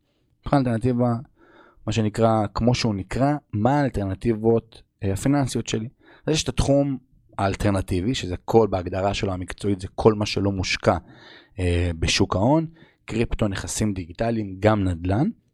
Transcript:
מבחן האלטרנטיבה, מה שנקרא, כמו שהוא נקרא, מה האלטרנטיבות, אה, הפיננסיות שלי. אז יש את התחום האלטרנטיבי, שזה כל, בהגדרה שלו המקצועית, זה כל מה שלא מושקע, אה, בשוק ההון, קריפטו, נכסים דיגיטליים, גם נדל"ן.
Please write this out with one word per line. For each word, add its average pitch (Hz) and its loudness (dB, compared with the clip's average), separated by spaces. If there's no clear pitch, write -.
מבחן - 2
האלטרנטיבה, 123 0
מה 107 -4
שנקרא, 110 2
כמו 120 0
שהוא 110 -2
נקרא, 120 -2
מה 120 2
האלטרנטיבות, 113 0
אה, 98 0
הפיננסיות 135 0
שלי. 113 -4
אז 151 0
יש 156 0
את - -4
התחום 139 2
האלטרנטיבי, 98 0
שזה 90 -6
כל, 110 6
בהגדרה 95 -2
שלו 98 -2
המקצועית, 92 -4
זה 95 -10
כל 110 6
מה 104 -2
שלא 98 -2
מושקע, 95 0
אה, 87 0
בשוק 85 0
ההון, 139 2
קריפטו, 110 -2
נכסים 98 -4
דיגיטליים, 98 -4
גם 104 4
נדל"ן. 92 0